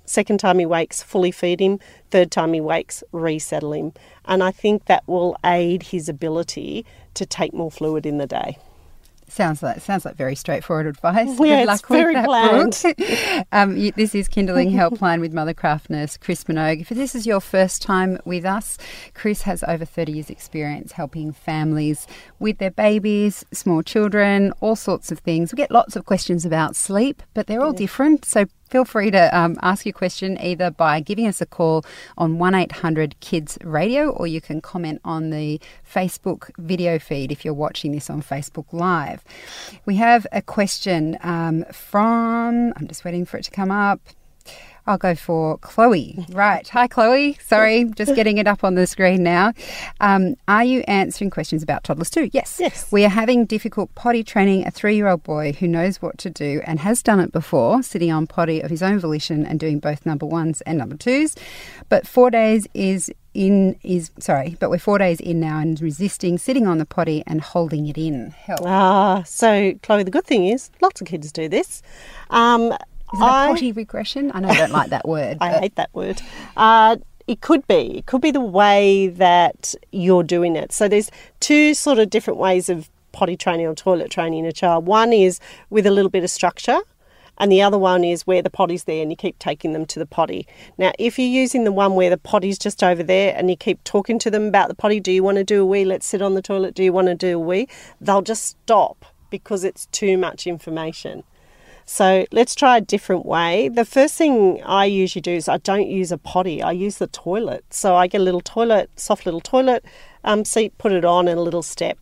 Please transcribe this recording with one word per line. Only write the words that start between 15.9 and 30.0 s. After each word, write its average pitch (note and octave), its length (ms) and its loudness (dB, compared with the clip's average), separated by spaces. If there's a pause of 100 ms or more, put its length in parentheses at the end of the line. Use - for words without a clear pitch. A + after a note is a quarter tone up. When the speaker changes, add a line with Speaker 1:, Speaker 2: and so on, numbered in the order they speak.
Speaker 2:
Chris - 280 -6
Minogue. D#3+ 360 -2
If - 80 -14
this B3+ 240 -6
is A3+ 140 -6
your G#3 120 0
first F#3+ 420 0
time F#3 440 0
with F3 180 -6
us, G3 360 -6 (340)
Chris - 300 -4
has - 240 -4
over E3 180 -4
thirty D#3 280 -6
years' D3+ 180 -10
experience - 640 -10
helping D3+ 380 -8
families D3+ 760 -4 (320)
with G#3+ 180 -4
their F#3+ 140 -4
babies, G#3 800 0
small E3 300 0
children, G3+ 680 2 (100)
all A3 140 0
sorts - 360 -6
of D#3 80 -8
things. E3 340 -2
We A#3 40 -10
get C#4 140 -2
lots - 240 2
of F#3 100 -8
questions F3+ 380 -2
about D#3+ 320 -2
sleep, G#3+ 460 -2 (140)
but G#3 100 -4
they're A3 160 -4
all D4+ 120 0
Speaker 1:
Yeah. - 60 -6
Speaker 2:
different. C#4 460 2
So G#3 200 2 (240)
feel B3+ 160 2
free G#3 240 0
to, F#3 260 6
um, E3+ 280 2
ask F#3 200 0
your G3+ 100 -6
question F#3+ 460 -6